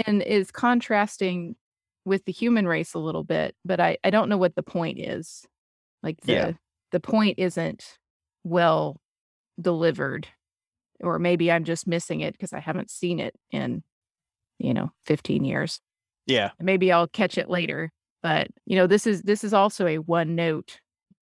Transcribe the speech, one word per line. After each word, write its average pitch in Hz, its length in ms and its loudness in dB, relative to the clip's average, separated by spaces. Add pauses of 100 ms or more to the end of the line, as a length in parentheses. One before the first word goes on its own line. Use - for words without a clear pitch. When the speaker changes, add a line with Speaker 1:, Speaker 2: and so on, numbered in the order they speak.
Speaker 1:
and 208 160 2
is 196 300 0
contrasting 208 1040 0 (500)
with 190 200 0
the 190 80 -4
human 226 340 2
race 165 260 0
a 165 60 -4
little 160 240 -4
bit, 156 400 -2
but 175 160 0
I, 170 240 2
I 190 60 2
don't 208 200 4
know 208 80 2
what 180 180 2
the 160 80 -4
point 165 360 -4
is. - 460 -10 (580)
Like, 160 180 -6
the, - 120 0
Speaker 2:
Yeah. - 180 2 (400)
Speaker 1:
the 175 80 2
point 214 400 2
isn't 170 580 -4 (460)
well 160 560 2 (600)
delivered, 156 680 0 (720)
or 165 180 -2
maybe 170 320 2
I'm 165 120 2
just 170 240 -4
missing 170 340 -2
it 156 180 -6
'cause - 120 -10
I - 80 -10
haven't - 320 -6
seen 175 280 -4
it - 160 -8 (160)
in, 135 320 -6 (760)
you 127 160 -2
know, 160 180 -2 (140)
fifteen 151 400 -2
years. 139 340 -4 (460)
Speaker 2:
Yeah. 113 340 2
Speaker 1:
Maybe 185 320 2
I'll 170 160 4
catch - 300 -2
it - 120 -4
later, 160 420 -4 (300)
but, 156 260 0 (180)
you - 100 0
know, 185 120 6
this 202 200 4
is, 196 160 0
this 208 220 0
is 208 80 -2
also 202 340 2
a 160 120 0
one-note 165 800 -2 (420)